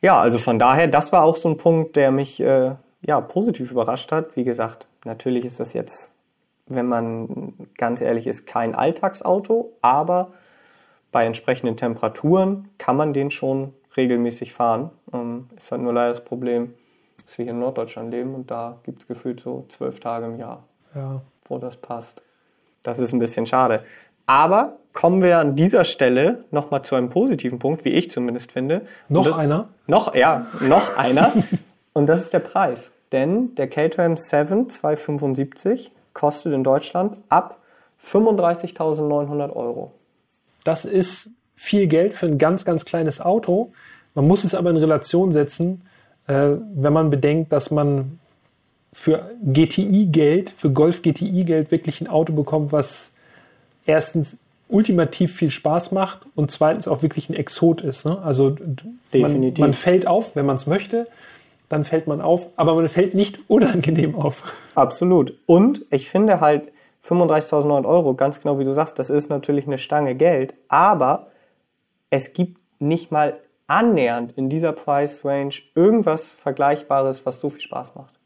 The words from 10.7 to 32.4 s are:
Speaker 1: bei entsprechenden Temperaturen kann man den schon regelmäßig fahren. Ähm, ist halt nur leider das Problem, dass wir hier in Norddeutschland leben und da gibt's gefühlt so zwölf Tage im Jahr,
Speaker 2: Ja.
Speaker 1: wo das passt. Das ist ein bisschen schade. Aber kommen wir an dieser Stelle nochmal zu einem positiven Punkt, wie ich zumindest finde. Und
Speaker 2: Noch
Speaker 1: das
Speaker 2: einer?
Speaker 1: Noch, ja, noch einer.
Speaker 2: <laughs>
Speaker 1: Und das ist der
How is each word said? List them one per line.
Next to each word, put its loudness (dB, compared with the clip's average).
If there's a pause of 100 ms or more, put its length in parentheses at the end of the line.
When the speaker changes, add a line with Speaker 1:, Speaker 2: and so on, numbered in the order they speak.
Speaker 1:
bei 2
entsprechenden -4
Temperaturen -2 (100)
kann -2
man 0
den -2
schon -6 (240)
regelmäßig -2
fahren. -2 (220)
Ähm, -10 (100)
ist -18
halt -6
nur -2
leider 0
das -8
Problem, -6 (500)
dass -20
wir -6
hier -10
in -6
Norddeutschland -8
leben -8
und -14
da -10
gibt's -16
gefühlt -10
so -12
zwölf -10
Tage -8
im -12
Jahr, -16 (320)
Speaker 2:
Ja. -10 (260)
Speaker 1:
wo -8
das -12
passt. -16 (600)
Das -6
ist -4
ein 0
bisschen -2
schade. 0 (440)
Aber 4 (160)
kommen 2
wir 6
an 2
dieser 4
Stelle 2
nochmal -2
zu -6
einem 0
positiven -2
Punkt, -4
wie 0
ich 0
zumindest -6
finde. -4 (260)
Und -2
Speaker 2:
Noch 4
Speaker 1:
das 0
Speaker 2:
einer? -2 (180)
Speaker 1:
Noch, 2
ja, 2 (220)
noch 2
einer. 4 (300)
Speaker 2:
<laughs> -20
Speaker 1:
Und 2
das 4
ist -10
der 2